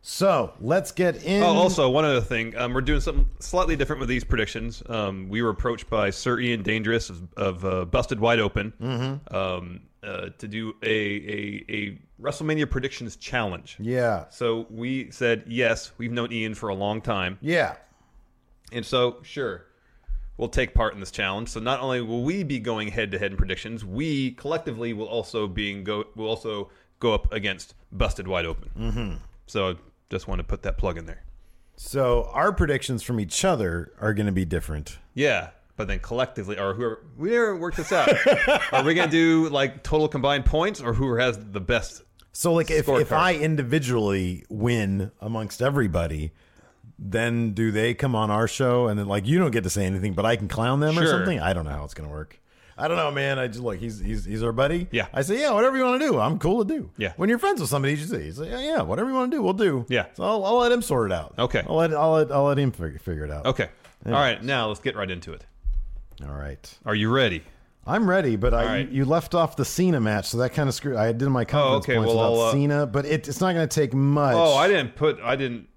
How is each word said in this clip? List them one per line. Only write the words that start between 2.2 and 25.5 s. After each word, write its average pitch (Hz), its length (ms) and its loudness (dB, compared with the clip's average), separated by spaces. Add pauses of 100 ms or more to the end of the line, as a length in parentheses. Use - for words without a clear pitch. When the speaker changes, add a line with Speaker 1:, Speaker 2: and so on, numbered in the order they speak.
Speaker 2:
Um, 123 160 -2
we're 131 80 2
doing 143 180 2
something 143 260 4 (140)
slightly 170 380 0
different 135 240 -2
with 120 80 -4
these 123 160 0
predictions. 113 640 -4
Um, 98 400 -4
we 110 120 -2
were 117 80 2
approached 110 400 -4
by 107 200 2
Sir 120 320 -2
Ian 120 200 -2
Dangerous 110 480 0
of, 87 120 -12 (160)
of, 95 260 -2
uh, 92 220 -2
Busted 113 340 0
Wide 117 200 4
Open, 104 420 -2
Speaker 1:
Mm-hmm. 131 520 -6
Speaker 2:
um, 90 460 -4 (240)
uh, 95 240 -8 (120)
to 113 100 -12
do 110 240 -8 (100)
a, 110 60 -2
a, 104 800 -4
a 104 320 -6 (200)
WrestleMania 151 480 -2
predictions 127 460 -6
challenge. 101 640 -6
Speaker 1:
Yeah. 113 500 0
Speaker 2:
So 117 400 -2
we 123 400 -6
said, 117 380 0
"Yes, 117 500 0
we've 117 140 -6
known 120 220 -4
Ian 110 200 -4
for 104 140 -8
a 98 80 -2
long 104 240 -2
time." 98 400 -2
Speaker 1:
Yeah. 143 360 0 (1000)
Speaker 2:
And 117 120 -6
so, 123 360 0
sure, 107 460 -8 (680)
we'll 113 140 -4
take - 240 0
part 110 220 2
in 101 40 -12
this 92 120 -12
challenge. 104 360 -4
So 113 140 -8
not 123 180 0
only 127 220 -2
will 117 240 -4
we 185 180 -2
be 139 160 -4
going 107 300 -4
head-to-head 98 420 -4
in 98 60 -10
predictions, 104 480 -4
we 135 460 -2
collectively 127 600 -6
will 107 160 -6
also 110 400 -4
being 98 380 -6